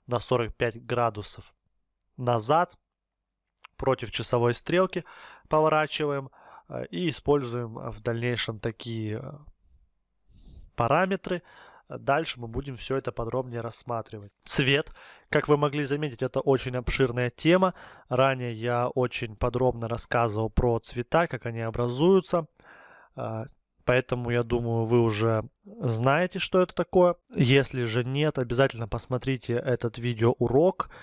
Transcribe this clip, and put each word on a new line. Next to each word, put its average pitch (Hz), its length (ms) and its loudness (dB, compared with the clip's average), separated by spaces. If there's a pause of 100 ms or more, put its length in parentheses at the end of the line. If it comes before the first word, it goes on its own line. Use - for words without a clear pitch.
на 120 120 0
сорок 117 360 -2
пять 120 300 -4
градусов 113 680 -4 (640)
назад, 123 600 2 (1000)
против 123 340 -2
часовой 120 420 0
стрелки 180 500 -2 (460)
поворачиваем, 151 800 0 (400)
э, - 220 -8
и 175 180 -2
используем 123 640 -2 (160)
в 107 100 -14
дальнейшем 117 580 -4
такие, 110 600 -6
э, - 180 -14 (1400)
параметры. 175 680 0 (460)
Дальше 139 500 -2
мы 117 80 -10
будем 131 280 -8
все 135 200 -6
это 131 160 -4
подробнее 120 500 -6
рассматривать. 113 720 -10 (140)
Цвет, 139 460 0 (380)
как - 180 0
вы 147 100 6
могли 147 260 0
заметить, 139 400 -4
это 131 160 -2
очень 127 360 2
обширная 123 540 0
тема. 180 440 2 (360)
Ранее 127 440 2
я 120 340 -2
очень 120 480 -2
подробно 120 520 0
рассказывал 110 600 0
про 117 300 2
цвета, 160 480 0
как - 180 -8
они 117 160 -6
образуются. 143 880 2 (680)
Э, 113 300 -8 (400)
поэтому, 123 460 0
я 120 120 2
думаю, 117 420 0
вы 120 160 4
уже 110 420 2 (220)
знаете, 165 720 0
что 185 220 2
это 180 120 0
такое. 175 420 4 (200)
Если 131 480 2
же 117 200 -2
нет, 143 360 -2
обязательно 120 480 0
посмотрите 123 680 -4
этот 120 440 -2
видеоурок. 120 920 2 (120)